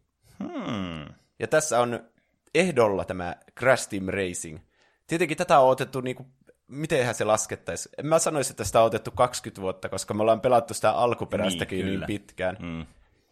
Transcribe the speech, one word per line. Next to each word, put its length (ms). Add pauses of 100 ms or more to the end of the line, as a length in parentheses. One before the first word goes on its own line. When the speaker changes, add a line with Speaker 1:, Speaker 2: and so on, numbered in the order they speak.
(380)
Speaker 1:
Hmm. 760 (240)
Speaker 2:
Ja 80
tässä 340
on 200 (540)
ehdolla 500
tämä 320 (220)
Crash 300
Team 160
Racing. 540 (480)
Tietenkin 300
tätä 220
on 120
otettu 300
niinku, 260 (420)
mitenhän 460
se 100
laskettaisi? 640 (100)
En 80
mä 120
sanoisi, 340
että 120
sitä 160
on 60
otettu 240
kaksikymmentä 500
vuotta, 280
koska 260
me 80
ollaan 180
pelattu 340
sitä 180
alkuperäistäkin 840
Speaker 1:
Niin, 100
Speaker 2:
niin 80
Speaker 1:
kyllä. 120
Speaker 2:
pitkään. 540
Speaker 1:
Mm. 260 (460)